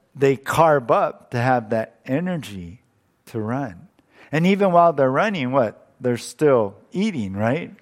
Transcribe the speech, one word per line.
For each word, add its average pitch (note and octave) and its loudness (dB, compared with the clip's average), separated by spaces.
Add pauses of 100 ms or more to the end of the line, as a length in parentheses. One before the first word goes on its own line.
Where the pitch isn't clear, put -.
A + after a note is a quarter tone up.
(160)
they C3+ 2
carb D3 2
up E3+ -2
to B2 -2
have A#2+ 0
that A2 -4
energy A#2+ -6 (440)
to A2+ -8
run. A2+ -8 (440)
And D#3+ 0
even G3 2
while E3+ 6
they're C#3 2
running, D3+ -2
what? B2 -2 (140)
They're A#2+ -2
still A#2 0 (180)
eating, D#3+ -4
right? A2+ -2 (100)